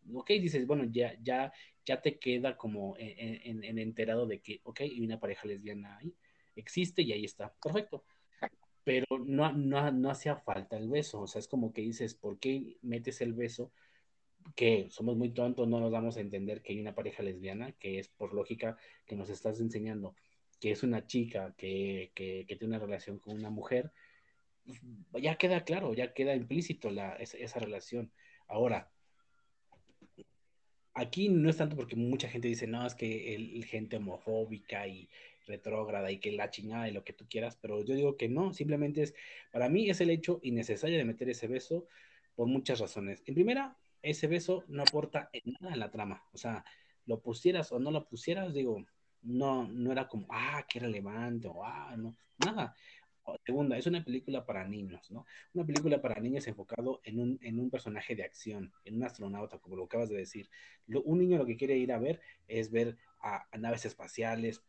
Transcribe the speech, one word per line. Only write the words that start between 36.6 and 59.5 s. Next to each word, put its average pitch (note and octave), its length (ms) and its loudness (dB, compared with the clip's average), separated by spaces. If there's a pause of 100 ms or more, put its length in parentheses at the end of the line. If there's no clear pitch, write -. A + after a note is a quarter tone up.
y G#2 40 -4
lo G2 120 -6
que - 80 -12
tú - 160 -16
quieras", A#2 320 -4
pero G#2 240 -2
yo B2+ 100 2
digo C#3+ 220 4
que A#2 120 0
no, E3 240 2
simplemente D3 500 2
es, D3 120 0 (380)
para B2 160 4
mí G3 220 6
es F3 100 2
el F3 100 8
hecho E3 320 4
innecesario A#2+ 560 2
de C#3 60 4
meter A2+ 260 0
ese A#2 180 -2
beso D#3+ 380 -2 (500)
por A#2+ 120 2
muchas C3 320 2
razones. G2 460 -4
En C3+ 80 -4
primera, B3+ 420 4 (260)
ese D3+ 240 0
beso F3 420 2
no C#3+ 140 -2
aporta D3 500 -2
en A#2+ 280 -8
nada F3+ 140 -6
en B2 60 -2
la G#2 100 -4
trama, G2+ 420 -6
o - 60 -16
sea, A2+ 260 -6 (420)
lo A2+ 140 -2
pusieras D#3 520 2
o B2 80 0
no C#3 100 0
lo D3+ 180 -2
pusieras, E3+ 460 -2
digo, A#2+ 300 0 (380)
no, B2+ 460 2
no A#2+ 240 0
era C3 160 0
como, G#2 220 -6
"Ah, C3+ 380 -2
qué B2 120 -4
relevante", A2+ 680 -2
o, F2 160 -8
"Ah", C3+ 320 -10
no, A2+ 200 -6 (220)
nada. F#3 360 2 (500)
O, - 200 -6
segunda, C3 340 2
es C3 80 0
una E3+ 180 2
película B2+ 400 -4
para F#2+ 220 -4
niños, G2 440 -8
¿no? A#2 160 -12 (280)
Una F3 100 2
película D3 380 4
para A2 180 0
niños B2+ 280 0
enfocado A#2 560 -4
en A2 160 -4
un, B2 220 0
en A#2 180 -2
un B2+ 100 0
personaje A2 460 -4
de F#2+ 80 -6
acción, G2+ 480 -10 (120)
en G#2+ 120 -8
un B2 80 0
astronauta, G#2 540 -8